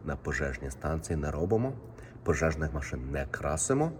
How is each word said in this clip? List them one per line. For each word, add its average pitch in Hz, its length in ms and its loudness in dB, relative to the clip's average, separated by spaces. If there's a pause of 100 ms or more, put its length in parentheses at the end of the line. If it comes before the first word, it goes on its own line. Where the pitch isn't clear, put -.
на 76 120 -2
пожежній 69 540 -2
станції 80 460 -2
не 76 140 0
робимо, 110 420 2 (500)
пожежних 78 520 2
машин 67 360 -4
не 69 160 0
красимо 131 720 2